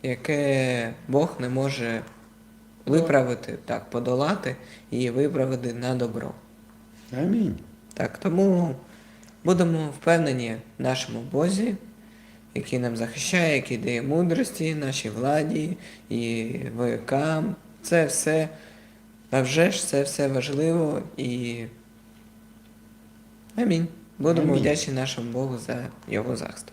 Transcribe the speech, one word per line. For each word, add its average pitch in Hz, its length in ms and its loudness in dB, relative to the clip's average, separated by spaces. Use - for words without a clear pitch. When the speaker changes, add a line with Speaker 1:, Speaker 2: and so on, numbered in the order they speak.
Speaker 1:
яке 131 920 0
Бог 143 320 2
не 123 80 -2
може 127 540 -2
виправити, 135 800 2
так, - 260 -6
подолати 127 640 0
і 123 200 0
виправити 131 640 0
на 123 200 -2
добро. 120 360 -4
Speaker 2:
Амінь. 196 380 2
Speaker 1:
Так, - 240 -4
тому 175 560 4
будемо 165 440 4
впевнені 131 560 2
в 127 40 -6
нашому 127 380 -2
Бозі, 190 420 2
який 135 240 -4
нам 120 180 -2
захищає, 147 600 2
який 123 220 -2
дає 117 240 -2
мудрості 165 720 0
нашій 135 360 -4
владі 151 680 0
і 117 420 -2
воякам. 135 800 0
Це 165 240 4
все, 156 420 2
а 131 120 4
вже 156 280 4
ж, - 160 -4
це 139 160 2
все 139 260 0
важливо 147 720 0
і 120 480 -4
амінь. 185 300 2
Будемо 151 340 4
Speaker 2:
Амінь. - 80 6
Speaker 1:
вдячні 147 340 2
нашому 131 360 -4
Богу 127 360 -2
за 123 200 -4
його 113 280 -2
захист. - 360 -10